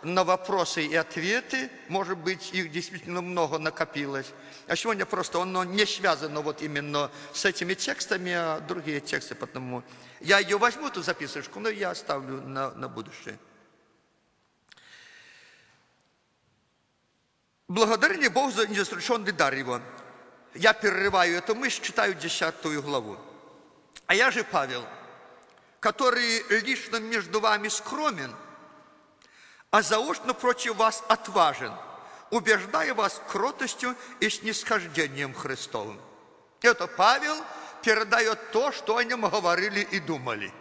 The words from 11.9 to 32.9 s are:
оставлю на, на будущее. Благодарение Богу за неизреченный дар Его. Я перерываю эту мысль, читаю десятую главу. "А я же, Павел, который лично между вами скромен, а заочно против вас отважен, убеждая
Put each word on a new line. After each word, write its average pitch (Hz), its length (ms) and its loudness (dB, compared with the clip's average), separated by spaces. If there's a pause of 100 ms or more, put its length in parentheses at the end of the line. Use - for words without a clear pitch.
оставлю 135 520 -4
на, 135 320 -4
на 123 140 -8
будущее. 113 520 -12 (4000)
Благодарение 226 640 4
Богу 262 220 2
за 214 160 2
неизреченный 202 640 0
дар 147 220 4
Его. 127 260 -2 (720)
Я 214 180 6
перерываю 190 640 4
эту 180 180 0
мысль, 247 280 -2
читаю 202 320 2
десятую 160 680 -2
главу. 120 360 -2 (880)
"А 180 80 6
я 240 160 6
же, 233 120 0
Павел, 131 400 0 (960)
который 233 640 2 (200)
лично 240 340 -2
между 220 420 -2
вами 214 300 4
скромен, 208 680 -4 (1400)
а 208 120 6
заочно 240 500 0
против 240 440 0
вас 220 300 2
отважен, 165 680 2 (580)
убеждая 220 640 2